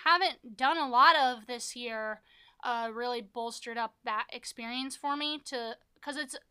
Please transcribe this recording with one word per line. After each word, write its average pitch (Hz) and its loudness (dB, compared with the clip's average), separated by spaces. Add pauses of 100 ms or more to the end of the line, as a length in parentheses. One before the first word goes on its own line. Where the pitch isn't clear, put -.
haven't 320 2
done 277 2
a 294 0
lot 277 8
of 247 2
this 240 -8
year, 220 -6 (420)
uh, 233 -2
really 240 -4
bolstered 233 -8
up 226 -4 (100)
that 220 -2
experience 247 -8
for 285 -2
me 294 -4
to, 240 -6 (240)
'cause 285 -8
it's, 302 -6 (140)